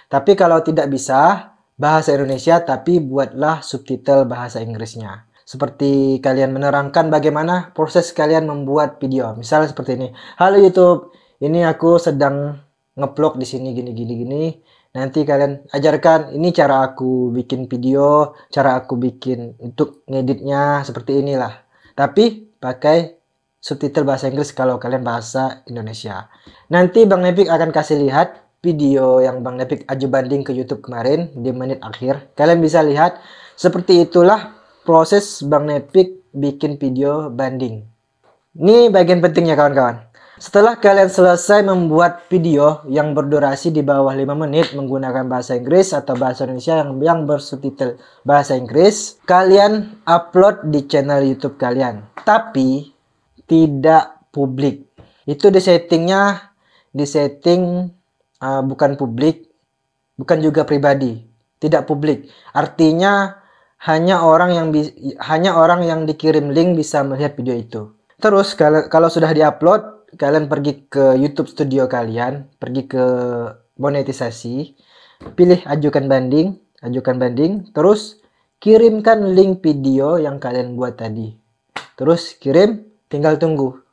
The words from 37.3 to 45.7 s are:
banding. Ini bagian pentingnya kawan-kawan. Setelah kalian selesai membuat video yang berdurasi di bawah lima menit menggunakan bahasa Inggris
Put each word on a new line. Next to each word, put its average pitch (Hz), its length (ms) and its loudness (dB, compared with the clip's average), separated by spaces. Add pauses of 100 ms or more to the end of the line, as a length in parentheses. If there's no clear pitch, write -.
banding. 127 520 -8 (680)
Ini 214 400 4
bagian 180 280 4
pentingnya 165 360 2
kawan-kawan. 131 560 0 (240)
Setelah 220 400 2
kalian 196 320 4
selesai 185 560 4
membuat 170 640 0
video 156 560 2
yang 147 320 -2
berdurasi 143 560 -2
di 151 80 0
bawah 139 320 0
lima 139 240 -4
menit 151 400 -2
menggunakan 131 480 -4
bahasa 127 320 -6
Inggris 165 320 2